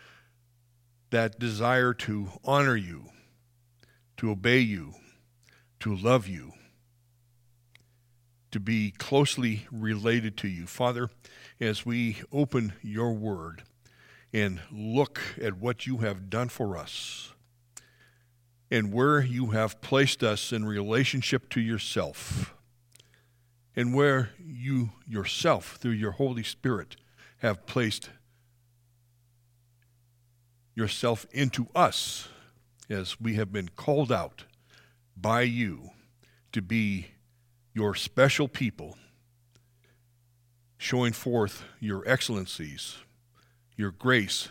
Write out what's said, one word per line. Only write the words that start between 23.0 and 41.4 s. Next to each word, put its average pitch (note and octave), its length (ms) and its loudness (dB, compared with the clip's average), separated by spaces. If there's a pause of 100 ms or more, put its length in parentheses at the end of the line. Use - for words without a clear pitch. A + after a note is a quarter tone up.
and B2 200 0
where C3+ 440 4
you C3 520 -2 (180)
yourself, A2 680 0
through B2 160 0
your G#2+ 200 0
Holy B2+ 300 -2
Spirit, - 540 -4 (420)
have G#2+ 260 0
placed - 460 -2 (2750)
yourself A2+ 580 0
into B2+ 420 0
us - 540 2 (600)
as F#2+ 280 -4
we A2+ 180 0
have G#2 140 0
been G2 260 -4
called C#3 360 2
out F2 320 -2 (720)
by G#2+ 240 2
you A#2 480 0 (640)
to A2+ 80 -2
be G2 460 0 (680)
your G#2 200 2
special C3+ 540 4
people, F2 500 -6 (1800)
showing B2 380 0
forth A#2 500 0 (160)